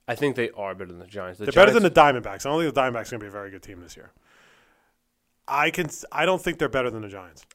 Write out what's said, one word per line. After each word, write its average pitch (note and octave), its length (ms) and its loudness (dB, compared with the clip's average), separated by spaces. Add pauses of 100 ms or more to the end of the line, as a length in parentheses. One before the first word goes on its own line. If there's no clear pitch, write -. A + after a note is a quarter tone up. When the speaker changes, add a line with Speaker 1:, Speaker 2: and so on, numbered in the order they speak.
Speaker 1:
I A#2+ 80 -4
think C3+ 220 0
they A#2 140 -2
are G2 240 -8
better F#2 160 -12
than F2 100 -18
the F#2 60 -20
Giants. F#2+ 320 -12
The G#2 80 -8
Speaker 2:
They're C#3 60 -2
better G3+ 200 10
than A3+ 100 4
Speaker 1:
Giants F3+ 120 2 (280)
Speaker 2:
the G#2+ 60 -10
Diamondbacks. G2 180 -10
I C#3 40 -4
don't D#3 120 0
think D3 120 -2
the C#3+ 60 2
Diamondbacks A#2 280 -2
are - 40 -16
gonna A#2 80 -10
be G#2 80 -12
a - 20 -16
very G2+ 200 -12
good F#2+ 120 -18
team F2+ 180 -20
this F2 160 -20
year. - 160 -20 (1300)
I D3 240 0
can. E3 200 -6 (200)
I D3+ 140 -2
don't F#3 160 2
think E3+ 180 -6
they're D3 120 -2
better B2+ 200 -2
than A2 120 -10
the G#2 60 -12
Giants. F#2 360 -18 (100)